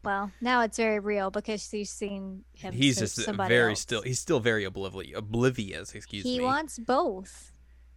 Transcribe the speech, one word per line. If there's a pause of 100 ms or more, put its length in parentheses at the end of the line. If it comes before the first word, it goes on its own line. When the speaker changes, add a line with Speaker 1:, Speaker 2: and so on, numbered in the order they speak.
Speaker 1:
well,
now
it's
very
real
because
she's
seen (100)
him
Speaker 2:
He's
Speaker 1:
search
Speaker 2:
just
Speaker 1:
somebody
Speaker 2:
very
Speaker 1:
else.
Speaker 2:
still,
he's
still
very
obliv-,
oblivious,
excuse
Speaker 1:
He
Speaker 2:
me.
Speaker 1:
wants
both. (460)